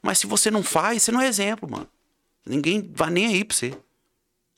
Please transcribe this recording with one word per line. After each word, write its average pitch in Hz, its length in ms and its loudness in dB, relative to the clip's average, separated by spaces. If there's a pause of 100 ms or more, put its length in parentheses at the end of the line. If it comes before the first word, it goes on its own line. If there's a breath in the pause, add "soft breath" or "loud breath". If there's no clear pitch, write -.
Mas - 180 0
se 202 80 -2
você 208 240 2
não 208 120 2
faz, 208 400 2
você 226 80 2
não 247 100 2
é 269 60 4
exemplo, 202 420 -2
mano. 104 180 -10 (580)
Ninguém 165 480 -2
vai 160 160 0
nem 185 180 2
aí 196 160 2
pra - 120 -4
você. 131 220 -4 (800)